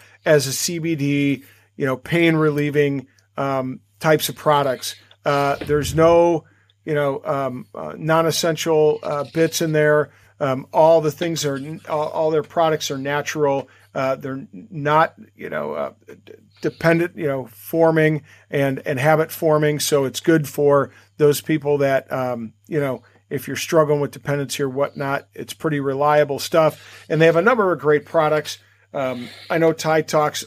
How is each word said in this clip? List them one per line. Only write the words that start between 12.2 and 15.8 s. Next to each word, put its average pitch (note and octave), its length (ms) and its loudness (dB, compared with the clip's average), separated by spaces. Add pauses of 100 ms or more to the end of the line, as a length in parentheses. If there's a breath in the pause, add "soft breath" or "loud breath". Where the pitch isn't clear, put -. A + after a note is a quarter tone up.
their D#3 120 2
products D#3+ 480 0
are C#3 60 -6
natural. C#3 720 -2 (260 soft breath)
Uh, C3+ 200 -2
they're C3+ 380 -10
not, D3 640 0 (180)
you D#2+ 160 -14
know, D2+ 240 -6
uh, C#2+ 180 -6 (320)